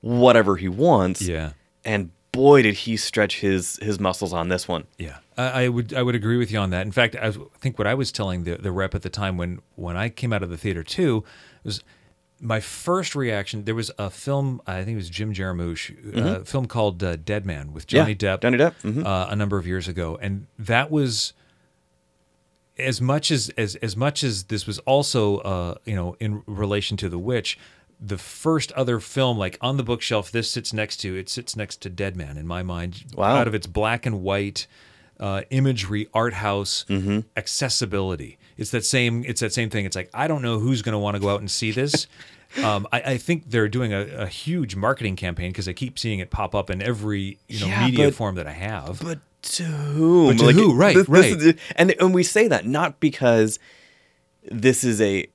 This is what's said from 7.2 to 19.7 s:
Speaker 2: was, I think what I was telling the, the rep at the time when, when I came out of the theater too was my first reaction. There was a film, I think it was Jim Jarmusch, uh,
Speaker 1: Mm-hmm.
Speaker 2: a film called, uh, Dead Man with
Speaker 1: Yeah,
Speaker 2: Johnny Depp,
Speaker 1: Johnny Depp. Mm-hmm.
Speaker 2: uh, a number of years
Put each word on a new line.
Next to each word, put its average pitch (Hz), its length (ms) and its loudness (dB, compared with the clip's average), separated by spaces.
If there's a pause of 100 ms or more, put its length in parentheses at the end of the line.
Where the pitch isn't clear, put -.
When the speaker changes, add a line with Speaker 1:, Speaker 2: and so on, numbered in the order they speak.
Speaker 2:
was, 104 100 -4
I - 220 -20
think - 180 -4
what 101 80 2
I 110 80 2
was 131 180 -2
telling 90 320 -4
the, 85 120 -4
the 95 160 -6
rep 95 220 -2
at 101 80 -2
the 92 80 -8
time 98 280 -4
when, 90 220 -6 (140)
when 87 220 -8
I 104 140 -4
came 120 240 -4
out 98 80 -2
of 87 80 -6
the 85 80 -10
theater 90 240 -4
too 120 420 0 (400)
was 107 180 -8 (560)
my 113 220 -2
first 175 540 -4
reaction. 107 500 -4
There 110 100 -2
was 113 240 -6
a 101 120 -4
film, 139 560 -4
I 92 180 -6
think 110 100 -6
it - 20 -6
was 92 120 -8
Jim 104 240 -6
Jarmusch, 90 580 -6
uh, - 280 -8
Speaker 1:
Mm-hmm. 160 240 -2
Speaker 2:
a - 20 -16
film 131 220 -4
called, 104 360 -2
uh, 87 140 -2
Dead 98 300 -6
Man 73 260 -8
with 78 180 -14
Speaker 1:
Yeah, 151 120 4
Speaker 2:
Johnny 107 120 0
Depp, 95 280 0
Speaker 1:
Johnny 127 160 2
Depp. 160 160 4 (100)
Mm-hmm. 117 220 -2
Speaker 2:
uh, 92 240 0
a 104 60 -4
number 101 200 0
of 87 100 -4
years 90 220 -4